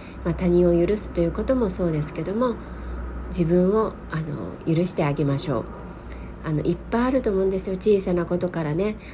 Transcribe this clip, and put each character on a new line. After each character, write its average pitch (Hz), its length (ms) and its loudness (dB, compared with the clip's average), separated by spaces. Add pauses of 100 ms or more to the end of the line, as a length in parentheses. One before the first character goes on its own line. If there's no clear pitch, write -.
(240)
ま 170 80 0
あ、 - 20 -4
他 180 140 0
人 175 200 6
を 170 180 6
許 202 100 2
す - 160 -8
と - 80 0
い 170 60 4
う 160 60 0
こ 214 120 -4
と 262 100 2
も 233 160 2
そ 180 160 -2
う 165 60 2
で 151 100 0
す 151 100 -8
け 165 120 -6
ど 185 100 -4
も、 240 220 0 (720)
自 180 160 0
分 180 280 4
を、 220 220 2 (160)
あ 160 100 -4
の、 147 540 -4
許 170 100 4
し 180 120 -4
て 175 80 2
あ 143 80 2
げ 147 120 0
ま 139 140 2
し - 140 -4
ょ 113 80 0
う。 107 40 -6 (800)
あ 156 100 -4
の、 147 100 2
い 170 100 2
っ 175 40 -2 (140)
ぱ 233 100 2
い - 20 2
あ 254 80 2
る 262 120 2
と 226 80 0
思 190 120 2
う 190 40 2
ん 190 40 2
で 190 80 0
す 185 100 -6
よ。 190 80 -2
小 202 240 4
さ 185 140 0
な 170 100 2
こ 180 140 0
と 180 100 0
か 165 140 -2
ら 151 120 0
ね、 208 220 0 (180)